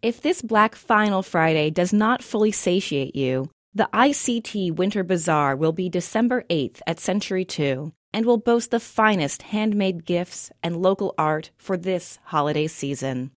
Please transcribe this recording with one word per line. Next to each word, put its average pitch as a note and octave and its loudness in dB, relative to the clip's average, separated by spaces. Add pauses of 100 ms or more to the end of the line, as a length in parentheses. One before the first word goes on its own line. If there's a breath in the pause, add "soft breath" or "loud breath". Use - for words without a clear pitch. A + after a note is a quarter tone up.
If A#3 -2
this F4 0
Black A3 2
Final G#3 2
Friday D#3+ 2
does F3+ 0
not G#3+ 2
fully G#3+ 0
satiate F3 -2
you, C3 -2 (240)
the - 0
I B3+ 4
C A#3 -2
T F#3+ -4
Winter G3+ 0
Bazaar D#3 2
will D#3+ 0
be F3+ -4
December A3+ 0
eighth C#3+ -2
at E3 -4
Century F#3 -2
Two C#3+ -2 (180)
and A3 -2
will A#3+ 4
boast A#3 2
the A#3 0
finest G#3 0
handmade G3+ -2
gifts - -4 (120)
and E3+ -4
local F#3+ 2
art D#3 -2
for F#3+ -4
this F3 -4
holiday D3+ 0
season. C3+ -6